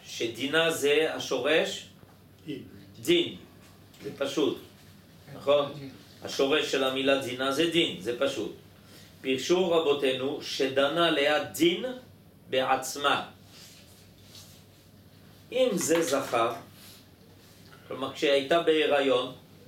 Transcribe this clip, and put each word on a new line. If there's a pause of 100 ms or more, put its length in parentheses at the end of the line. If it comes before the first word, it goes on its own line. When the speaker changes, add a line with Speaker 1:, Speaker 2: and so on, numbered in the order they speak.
Speaker 1:
שדינה
זה
השורש (600)
Speaker 2:
דין. (380)
Speaker 1:
דין. (640)
זה
פשוט, (760)
נכון? (520)
השורש
של
המילה
דינה
זה
דין,
זה
פשוט. (680)
פירשו
רבותינו
שדנה
לאה
דין (680)
בעצמה. (2250)
אם
זה
זכר, (1400)
כלומר
כשהייתה
בהיריון, (360)